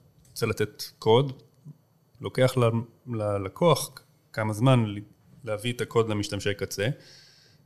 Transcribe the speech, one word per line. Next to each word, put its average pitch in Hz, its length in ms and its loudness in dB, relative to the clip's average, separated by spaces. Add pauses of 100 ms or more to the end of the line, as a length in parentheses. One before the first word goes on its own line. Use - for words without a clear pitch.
(300)
רוצה - 160 -6
לתת 107 380 -4 (160)
קוד, 147 340 4 (880)
לוקח 123 360 0
ל-, 117 220 2 (360)
ללקוח 104 760 0 (420)
כמה 107 200 -2
זמן 120 340 4
ל-, 104 120 -8 (440)
להביא 107 300 -4
את 117 80 -6
הקוד 110 280 0
למשתמשי 104 440 -4
קצה, 98 340 -4 (800)